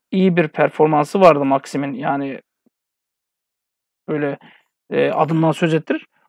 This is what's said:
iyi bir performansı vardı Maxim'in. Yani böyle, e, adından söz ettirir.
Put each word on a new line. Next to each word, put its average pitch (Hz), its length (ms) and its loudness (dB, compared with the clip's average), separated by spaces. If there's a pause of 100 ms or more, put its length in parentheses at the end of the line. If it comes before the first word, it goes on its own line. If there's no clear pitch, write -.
(120)
iyi 190 260 2
bir 160 100 2
performansı 151 760 0
vardı 147 240 6
Maxim'in. 139 480 -4
Yani 139 480 -6 (1700)
böyle, 147 300 -6 (520)
e, 139 220 -2
adından 160 400 0
söz 160 220 -2
ettirir. 165 320 -4 (240)